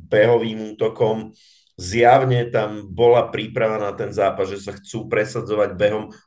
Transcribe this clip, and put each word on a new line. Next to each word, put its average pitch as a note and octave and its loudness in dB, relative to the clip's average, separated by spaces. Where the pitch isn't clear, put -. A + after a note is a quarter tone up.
behovým A2 2
útokom. A2 -2
Zjavne A#2+ 4
tam G#2 -4
bola A#2 4
príprava A2 -4
na G#2 -4
ten G2+ -8
zápas, F#2+ 0
že G2 -10
sa G2+ -10
chcú - -12
presadzovať G#2 -2
behom. G#2 0